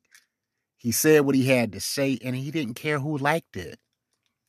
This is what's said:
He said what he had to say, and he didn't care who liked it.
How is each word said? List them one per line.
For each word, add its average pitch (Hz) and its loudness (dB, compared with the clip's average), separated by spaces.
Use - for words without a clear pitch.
He 120 -6
said 156 6
what 139 2
he 127 4
had 123 2
to 98 -10
say, 135 -2
and 127 -6
he 135 -8
didn't 139 -6
care 151 -4
who 147 -4
liked 147 -2
it. - -12